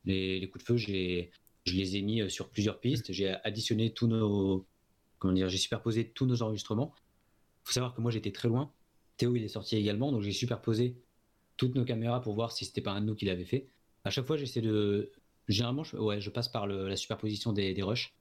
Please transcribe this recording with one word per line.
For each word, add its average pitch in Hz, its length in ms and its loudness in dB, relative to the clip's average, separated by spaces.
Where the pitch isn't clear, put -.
Les, 95 340 0
les 92 100 -6
coups - 140 -14
de - 40 -8
feu, 120 100 4
j'ai, 92 540 0
je 92 80 2
les 95 220 2
ai 98 80 0
mis, 107 180 2
euh, 95 80 0
sur - 200 -8
plusieurs 104 300 0
pistes. 120 320 -2
J'ai 95 180 0
additionné 110 480 0
tous - 160 -2
nos, 101 580 4
comment 95 160 2
dire, 92 160 4
j'ai 92 80 0
superposé 113 560 0
tous 131 140 0
nos 120 160 2
enregistrements. 110 500 -2
Faut - 100 -6
savoir 123 220 -2
que 113 60 -4
moi, 117 100 2
j'étais 107 200 -2
très - 180 0
loin. 131 220 2
Théo, 123 180 2
il 110 80 0
est 104 60 -4
sorti 110 280 -2
également, 104 340 2
donc 113 100 2
j'ai 101 100 -2
superposé 120 640 0
toutes 127 160 2
nos 127 120 2
caméras 120 360 0
pour 107 140 -2
voir 113 160 0
si - 140 -6
c'était - 160 -6
pas 101 100 -4
un 101 100 -2
de 107 60 0
nous 107 80 0
qui 104 100 -4
l'avait 90 200 0
fait. 135 220 -2
À 101 60 0
chaque 127 160 -2
fois, 156 100 0
j'essaie 123 240 -4
de, 107 500 2
généralement, 120 360 0
je, - 140 -10
ouais, 104 240 0
je 101 80 -6
passe 120 200 -4
par 104 180 -2
le, 95 200 -2
la 98 80 -2
superposition 107 560 -2
des, 98 220 2
des 98 100 0
rushs. 117 380 0